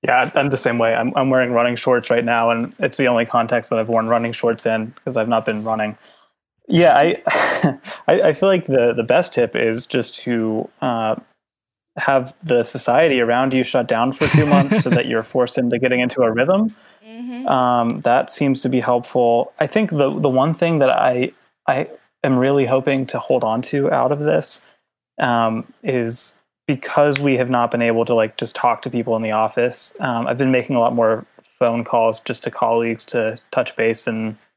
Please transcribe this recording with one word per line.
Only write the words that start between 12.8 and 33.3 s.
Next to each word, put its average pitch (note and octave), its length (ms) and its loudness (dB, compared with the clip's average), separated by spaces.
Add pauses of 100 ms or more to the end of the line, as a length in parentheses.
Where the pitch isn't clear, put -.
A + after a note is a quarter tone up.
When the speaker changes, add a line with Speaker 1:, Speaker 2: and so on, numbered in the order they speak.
Speaker 1:
around B2 320 2
you C3 100 2
shut A#2+ 240 -2
down A#2+ 240 0
for D3 160 -2
two D3+ 180 4
months F#3 380 4
so B2 60 0
that B2 160 2
Speaker 2:
<laughs> - 20 -8
Speaker 1:
you're A#2 160 -2
forced B2 340 -2
into A#2+ 220 0
getting B2 220 0
into B2 220 -2
a A2+ 80 2
rhythm. F#3+ 440 2 (320)
Speaker 3:
Mm-hmm. B3 400 -12
Speaker 1:
Um, B2 540 0
that B2+ 280 0
seems C3+ 340 -2
to C3 60 -2
be B2+ 120 0
helpful. A#2+ 760 0
I D3+ 80 0
think G#3+ 240 -2
the, C#3+ 280 0
the D3 100 0
one C3 240 2
thing E3 260 0
that C3 100 4
I, B2+ 420 0 (360)
I C#3 200 -2 (340)
am C3 160 2
really C3+ 280 2
hoping C3+ 420 0
to C3 100 -8
hold A#2+ 280 0
on A2+ 180 -2
to C#3+ 300 -2
out C3 180 0
of C#3+ 80 -4
this, D#3 400 -2 (640)
um, A#2 500 0 (120)
is A#2 500 -4 (340)
because C#3+ 500 0
we C#3 200 2
have B2 120 0
not A#2+ 220 0
been A#2+ 100 -2
able A2+ 220 2
to, A#2 100 0
like, A2 220 0
just - 220 -8
talk A#2+ 240 0
to C3 80 -8
people A#2 260 -2
in A2 60 -2
the A2 100 -4
office. A2 680 -2
Um, A#2+ 260 -2
I've B2 100 -2
been C3 140 2
making B2+ 240 0
a A#2+ 60 4
lot A#2+ 120 2
more A2+ 320 0 (160)
phone A#2 440 -2
calls A2+ 340 0
just - 240 -10
to A#2 80 -6
colleagues A#2 540 -2
to A2 320 -4 (140)